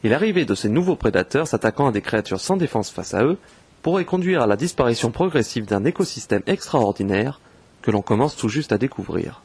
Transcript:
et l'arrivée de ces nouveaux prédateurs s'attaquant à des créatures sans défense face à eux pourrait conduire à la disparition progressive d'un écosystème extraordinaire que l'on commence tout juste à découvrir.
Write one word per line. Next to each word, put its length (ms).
et 60
l'arrivée 360
de 100
ces 140
nouveaux 260
prédateurs 520
s'attaquant 400
à 40
des 100
créatures 380
sans 180
défense 320
face 240
à 100
eux 140
pourrait 240
conduire 360
à 60
la 80
disparition 560
progressive 540
d'un 180
écosystème 640
extraordinaire 920
que 100
l'on 100
commence 340
tout 140
juste 240
à 40
découvrir. 680